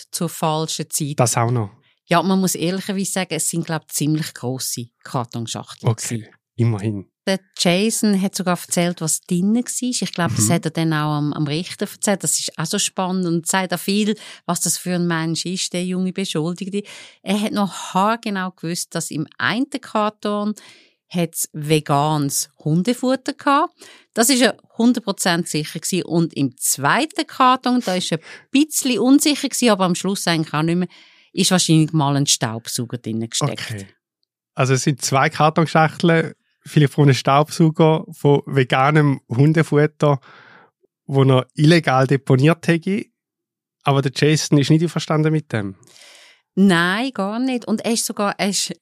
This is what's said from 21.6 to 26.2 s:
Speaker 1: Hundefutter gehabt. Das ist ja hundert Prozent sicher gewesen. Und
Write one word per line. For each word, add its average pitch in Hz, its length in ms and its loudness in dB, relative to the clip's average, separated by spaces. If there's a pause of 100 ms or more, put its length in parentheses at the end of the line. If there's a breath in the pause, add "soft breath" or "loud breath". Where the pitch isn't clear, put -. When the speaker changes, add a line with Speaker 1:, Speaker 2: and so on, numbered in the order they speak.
Speaker 1:
Hundefutter 247 680 0
gehabt. 294 420 0 (400 loud breath)
Das 240 160 2
ist 247 100 2
ja 233 140 2 (240)
hundert 233 260 2
Prozent 180 440 -2
sicher 156 320 -6
gewesen. - 240 -4
Und 165 300 0